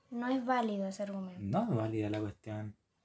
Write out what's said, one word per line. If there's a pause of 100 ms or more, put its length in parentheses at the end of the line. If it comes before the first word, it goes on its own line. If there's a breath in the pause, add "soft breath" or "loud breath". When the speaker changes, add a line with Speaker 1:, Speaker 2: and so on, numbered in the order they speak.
(100)
Speaker 1:
No
es
válido
ese
argumento.
Speaker 2:
No
es
válida
la
cuestión. (280)